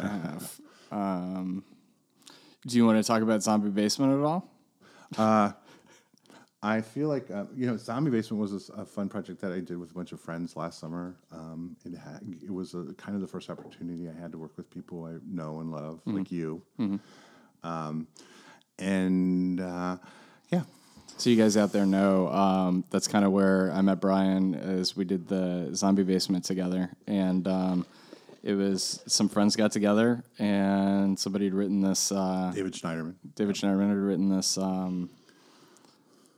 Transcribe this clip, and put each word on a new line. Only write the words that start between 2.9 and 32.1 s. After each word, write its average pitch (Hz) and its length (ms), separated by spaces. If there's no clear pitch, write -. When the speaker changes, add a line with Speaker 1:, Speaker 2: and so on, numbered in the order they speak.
Speaker 1:
talk 113 180
about 110 220
Zombie 104 280
Basement 107 460
at 143 80
all? 165 240
Speaker 2:
Uh, 110 320
I 110 180
feel 139 280
like, 139 200
uh, 98 180
you 123 100
know, 120 100
Zombie 123 360
Basement 110 280
was 101 120
a 101 40
s-, - 160
a 104 140
fun 101 220
project 92 320
that 98 100
I 90 80
did 87 200
with 82 120
a 82 40
bunch 87 180
of 82 80
friends 85 340
last 82 240
summer. 87 380
Um, 82 520
it 87 140
ha-, 76 220
it 95 80
was 90 220
a, 82 220
kind 101 200
of 98 40
the 92 60
first 92 240
opportunity 85 580
I 80 40
had 82 180
to 82 80
work 78 180
with 87 140
people 87 360
I 82 80
know 78 300
and 80 140
love, 78 240
Speaker 1:
Mm-hmm. 101 120
Speaker 2:
like 95 120
you. 82 320
Speaker 1:
Mm-hmm. - 920
Speaker 2:
Um, 80 380
and, 92 800
uh, 90 360
yeah. 175 100
Speaker 1:
So 123 140
you 117 60
guys 110 200
out 104 160
there 101 120
know, 95 440
um, 92 640
that's - 180
kinda 101 200
where 95 440
I 95 100
met 95 180
Brian, 95 540
is 92 420
we 98 80
did 87 220
the 90 480
Zombie 98 300
Basement 92 400
together. 90 480
And, 95 400
um, 92 380
it 101 120
was, 98 540
some 104 200
friends 104 280
got 107 160
together, 110 500
and 98 800
somebody 101 280
had 95 80
written 98 260
this, 95 320